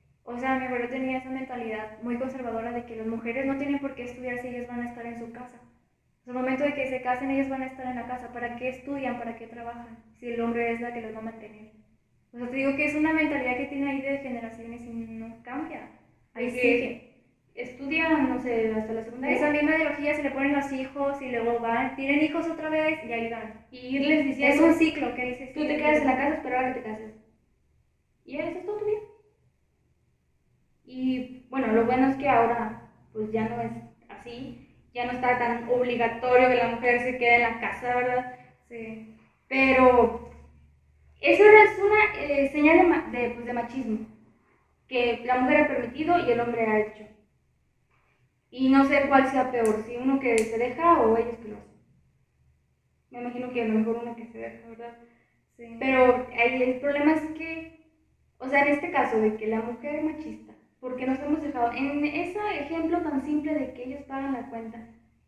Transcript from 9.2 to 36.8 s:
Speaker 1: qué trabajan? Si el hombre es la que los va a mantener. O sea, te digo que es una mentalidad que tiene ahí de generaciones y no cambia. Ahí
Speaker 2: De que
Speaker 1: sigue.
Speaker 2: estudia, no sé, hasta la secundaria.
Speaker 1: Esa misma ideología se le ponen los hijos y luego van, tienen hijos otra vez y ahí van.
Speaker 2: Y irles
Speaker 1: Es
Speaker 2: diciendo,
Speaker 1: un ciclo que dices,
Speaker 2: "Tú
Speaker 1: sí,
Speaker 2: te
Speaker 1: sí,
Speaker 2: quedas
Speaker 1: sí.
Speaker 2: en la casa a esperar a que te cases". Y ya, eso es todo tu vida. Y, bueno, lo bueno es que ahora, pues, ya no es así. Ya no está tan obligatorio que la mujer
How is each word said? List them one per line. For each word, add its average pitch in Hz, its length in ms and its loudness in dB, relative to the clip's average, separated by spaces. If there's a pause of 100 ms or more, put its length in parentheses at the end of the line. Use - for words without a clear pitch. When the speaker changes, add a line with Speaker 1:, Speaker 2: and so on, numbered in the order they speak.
Speaker 1:
qué 226 100 -16
trabajan? 233 500 -14 (220)
Si 240 100 -12
el 233 120 -4
hombre 233 320 0
es 233 80 -6
la 240 120 -8
que 240 80 -8
los 220 140 -12
va 220 40 -12
a - 20 -12
mantener. 220 500 -16 (640)
O 240 40 -18
sea, 247 120 -8
te 262 80 -8
digo 277 180 0
que 302 100 -2
es 294 100 -2
una 311 180 2
mentalidad 277 420 0
que 277 120 -4
tiene 277 240 -4
ahí 269 100 -4
de 277 160 -4
generaciones 233 640 -10
y 240 80 -16
no 226 540 -12
cambia. 262 440 -10 (460)
Ahí 247 140 -4
Speaker 2:
De 240 40 -4
que 254 80 -8
Speaker 1:
sigue. - 540 0 (420)
Speaker 2:
estudia, 294 540 -4
no 262 320 2
sé, 226 340 0
hasta 220 180 -4
la 226 120 -6
secundaria. 262 320 -2
Speaker 1:
Esa 294 140 2
misma 294 260 2
ideología 294 380 -2
se 302 80 -4
le 269 80 -2
ponen 285 220 0
los 277 200 -2
hijos 277 480 -4
y 254 100 -10
luego 233 280 -2
van, 240 360 -2
tienen 277 260 0
hijos 320 280 0
otra 311 200 -6
vez 311 360 0
y 233 80 -8
ahí 233 160 -4
van. 226 420 -12
Speaker 2:
Y 254 240 -8
irles 302 240 4
Speaker 1:
Es 269 60 0
Speaker 2:
diciendo, 285 400 4
Speaker 1:
un 330 80 8
ciclo 294 420 0
que 247 120 -6
dices, 254 260 -10
Speaker 2:
"Tú 302 80 -6
Speaker 1:
sí, 277 60 -2
Speaker 2:
te 294 80 -2
Speaker 1:
sí, 302 60 -4
Speaker 2:
quedas 302 160 4
Speaker 1:
sí. 285 40 2
Speaker 2:
en 269 60 2
la 262 100 2
casa 285 140 0
a 320 40 -2
esperar 254 300 -2
a 254 80 -4
que - 80 -8
te 220 80 -12
cases". 214 240 -12 (1120)
Y 269 120 -10
ya, 320 120 -4
eso 359 100 -8
es 359 60 -12
todo 415 140 -6
tu 415 60 -4
vida. 427 140 0 (1900)
Y, 254 640 -4
bueno, 262 180 -2
lo 226 180 4
bueno 254 240 4
es 269 80 0
que 277 120 2
ahora, 233 600 2 (240)
pues, 214 180 -4
ya 220 180 0
no 233 120 -4
es 226 100 -6 (380)
así. 240 540 -14 (300)
Ya 240 120 -4
no 247 60 -4
está 247 260 2
tan 233 320 -2
obligatorio 247 800 4
que 240 60 6
la 233 140 2
mujer 240 320 2